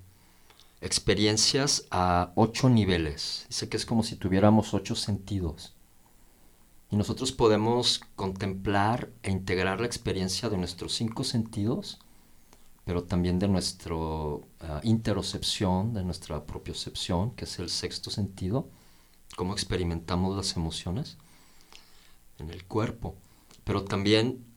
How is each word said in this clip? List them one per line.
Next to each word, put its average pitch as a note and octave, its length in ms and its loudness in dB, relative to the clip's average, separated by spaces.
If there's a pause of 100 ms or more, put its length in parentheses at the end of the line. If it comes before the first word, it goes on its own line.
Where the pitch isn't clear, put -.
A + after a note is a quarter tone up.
(800)
experiencias G#2+ 1080 2
a F2+ 440 4
ocho A2+ 340 4
niveles. F2+ 800 2
Dice - 220 -6
que A2 80 -4
es - 80 -4
como A2+ 180 2
si - 120 -4
tuviéramos G#2 580 4
ocho G#2 220 -2
sentidos. F#2+ 760 -4 (1160)
Y G#2 60 0
nosotros A2+ 340 0
podemos A#2 720 4 (140)
contemplar G2 920 0 (140)
e G2 80 0
integrar F#2+ 480 0
la A#2 80 0
experiencia F#2+ 640 -2
de G#2 80 0
nuestros E2+ 360 -4
cinco A2+ 300 -4
sentidos, A2+ 760 -2 (840)
pero F2 200 -2
también F2+ 340 2
de G2 80 2
nuestro, D#2+ 920 -2 (180)
ah, D2+ 240 -8
interocepción, G#2 1080 0
de F#2+ 100 -4
nuestra E2 420 -6
propiocepción, - 840 -4
que - 140 -10
es - 140 -10
el E2+ 100 -6
sexto - 400 -6
sentido, G2+ 580 -2 (720)
cómo F#2 160 -2
experimentamos F2+ 840 0
las F#2+ 220 -4
emociones F2 600 -4 (1200)
en D#2 100 -10
el F2+ 160 -12
cuerpo. G#2+ 500 -4 (480)
Pero G2 220 0
también G#2+ 600 2 (120)